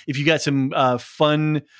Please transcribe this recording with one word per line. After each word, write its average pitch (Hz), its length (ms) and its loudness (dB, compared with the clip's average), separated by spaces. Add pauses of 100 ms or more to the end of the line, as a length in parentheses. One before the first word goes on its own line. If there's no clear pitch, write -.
if 139 100 -6
you 143 80 -2
got 156 160 2
some, 139 360 -2
uh, 127 220 2
fun 151 640 0 (180)